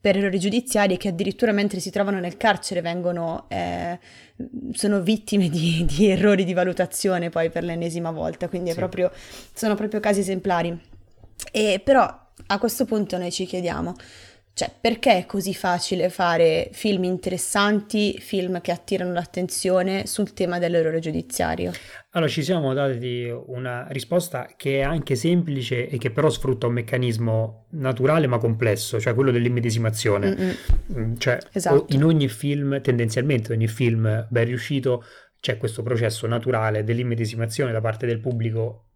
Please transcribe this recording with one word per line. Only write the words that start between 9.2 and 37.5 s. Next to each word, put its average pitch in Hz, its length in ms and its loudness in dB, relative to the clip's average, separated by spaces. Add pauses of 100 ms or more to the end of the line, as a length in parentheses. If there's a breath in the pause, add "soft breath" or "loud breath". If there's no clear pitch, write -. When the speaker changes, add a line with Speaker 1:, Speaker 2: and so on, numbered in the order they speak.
Speaker 1:
sono 214 200 0
proprio 214 260 -2
casi 202 200 2
esemplari. 175 580 -2 (720)
E 214 320 2
però 262 220 6 (420)
a 196 120 0
questo 233 260 0
punto 208 320 -2
noi 175 160 -4
ci 185 140 -4
chiediamo, 175 480 -4 (600 loud breath)
cioè, - 140 -4 (100)
perché 226 380 4
è 180 80 -4
così 196 260 -4
facile 180 580 -2
fare 165 640 2
film 196 300 0
interessanti, 202 1200 0
film 180 400 -4
che 180 100 -4
attirano 180 420 -2
l'attenzione 180 960 0
sul - 260 -2
tema 175 280 -2
dell'errore 165 400 2
giudiziario? 165 720 -4 (380 loud breath)
Speaker 2:
Allora, 160 200 0
ci 143 140 -2
siamo 147 280 0
dati 123 560 -2 (180)
una 123 440 -8
risposta 139 680 -2
che 135 220 0
è 139 40 2
anche 139 340 0
semplice 139 720 0
e 139 100 -4
che 117 140 -2
però 147 180 4
sfrutta 123 380 0
un 117 60 0
meccanismo 113 1000 -2
naturale 135 560 2
ma 120 100 2
complesso, 113 600 0
cioè 113 140 0
quello 131 180 4
dell'immedesimazione. 113 1040 2
Speaker 1:
Mm-mm. 185 200 0 (420 loud breath)
Speaker 2:
Mm, 110 180 -2
cioè, 123 200 2 (140)
Speaker 1:
Esatto. 160 300 2
Speaker 2:
o-, - 80 -10
in 139 160 4
ogni 151 240 4
film, 143 520 -2
tendenzialmente 120 720 0
ogni 113 140 2
film 113 640 2
ben 120 140 2
riuscito, 123 580 -2 (380 loud breath)
c'è 110 180 -4
questo 113 240 -4
processo 113 460 0
naturale 110 560 0
dell'immedesimazione 117 880 -2